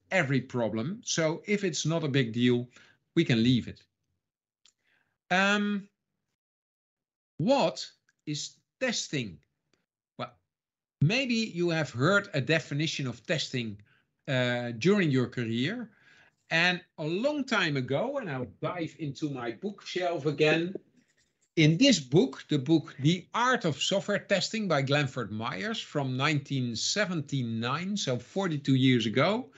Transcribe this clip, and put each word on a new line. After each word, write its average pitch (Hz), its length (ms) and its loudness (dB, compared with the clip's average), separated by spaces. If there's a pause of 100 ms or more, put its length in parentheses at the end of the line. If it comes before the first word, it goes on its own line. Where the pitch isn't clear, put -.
(100)
every 139 300 2
problem. 120 640 -2
So 160 420 0
if 202 180 0
it's 170 200 -4
not 156 180 0
a 151 60 -2
big 127 240 2
deal, 123 340 2 (480)
we 165 100 4
can 113 180 4
leave 123 260 4
it. - 140 -16 (1500)
Um, 202 560 2 (1500)
what 233 520 2 (360)
is - 300 -8 (240)
testing? 131 580 -4 (800)
Well, 120 140 -10 (680)
maybe 240 340 2
you 175 360 0
have 160 200 -2
heard 190 440 2
a 143 80 -2
definition 151 640 -2
of 120 200 -10
testing, 120 520 -4 (500)
uh, 123 440 -2
during 170 380 2
your 127 160 2
career. 127 640 -4 (600)
And 175 320 2 (160)
a 160 60 -6
long 254 400 -2
time 175 320 0
ago, 147 420 -2
and 220 100 -6
I'll 127 320 -8
dive 160 380 -6
into 147 320 -6
my 120 220 -6
bookshelf 175 720 -6
again, 160 480 2 (840)
in 165 220 6
this 247 220 6
book, 147 480 2
the 147 100 2
book 151 400 2
The 165 360 2
Art 240 300 2
of 156 160 -2
Software 196 380 -2
Testing 202 500 -2
by 143 140 2
Glenford 135 480 0
Myers 175 500 -6
from 131 360 -4
nineteen 139 600 0
seventy-nine, 147 1200 -4
so 131 220 -2
forty-two 156 560 -2
years 127 320 4
ago, 165 520 0